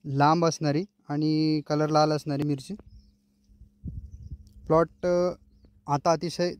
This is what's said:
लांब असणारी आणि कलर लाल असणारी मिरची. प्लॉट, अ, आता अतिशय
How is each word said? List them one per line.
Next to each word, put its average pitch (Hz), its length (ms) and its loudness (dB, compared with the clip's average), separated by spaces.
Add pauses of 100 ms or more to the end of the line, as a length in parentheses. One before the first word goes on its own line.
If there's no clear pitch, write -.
लांब 151 400 2
असणारी 156 380 0 (260)
आणि 156 580 0
कलर 151 220 0
लाल 156 220 4
असणारी 147 320 -4
मिरची. 147 320 -4 (1900)
प्लॉट, 165 400 2
अ, 180 260 0 (560)
आता 143 240 2
अतिशय 165 480 -2